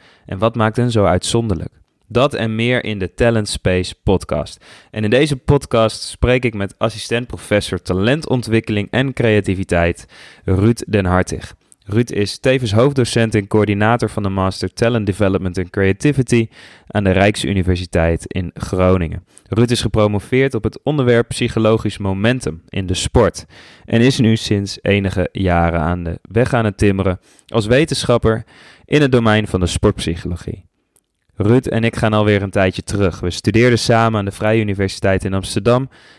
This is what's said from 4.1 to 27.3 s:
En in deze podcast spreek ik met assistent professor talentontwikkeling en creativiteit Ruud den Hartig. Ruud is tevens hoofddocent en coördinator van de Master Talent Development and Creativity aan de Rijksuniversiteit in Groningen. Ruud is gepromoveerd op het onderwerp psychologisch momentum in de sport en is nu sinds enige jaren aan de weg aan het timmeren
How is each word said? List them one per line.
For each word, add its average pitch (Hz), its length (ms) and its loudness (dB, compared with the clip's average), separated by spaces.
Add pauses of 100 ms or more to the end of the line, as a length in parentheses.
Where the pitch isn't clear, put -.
En 107 140 -6
in 104 60 0
deze 143 260 2
podcast 120 680 0
spreek 123 420 0
ik 110 100 -2
met 101 240 -6
assistent 113 480 -4
professor - 560 -4
talentontwikkeling 110 1080 -2
en 131 220 -2
creativiteit 95 920 0 (380)
Ruud 95 420 2
den 101 180 0
Hartig. 90 500 -2 (320)
Ruud 117 240 0
is 101 280 -4
tevens 127 340 0
hoofddocent 117 640 2
en 101 120 0
coördinator 107 640 0
van 110 120 -6
de 101 60 -2
Master 95 440 -4
Talent 117 340 0
Development 95 520 0
and 90 120 -6
Creativity 117 800 0 (380)
aan 101 180 -2
de 95 60 2
Rijksuniversiteit 90 1160 2
in 90 280 -6
Groningen. 92 720 0 (240)
Ruud 117 220 0
is 120 100 0
gepromoveerd 110 720 0
op 110 100 -4
het - 180 -6
onderwerp 123 460 2
psychologisch 110 680 0
momentum 98 720 -2
in 95 180 -6
de 90 80 -2
sport - 520 0 (380)
en 117 160 2
is 131 180 4
nu 110 180 4
sinds 101 460 -2
enige 95 500 0
jaren 85 480 0
aan 87 240 -2
de 85 180 -8
weg 117 320 -2
aan 117 100 0
het 104 140 -2
timmeren 95 420 0 (260)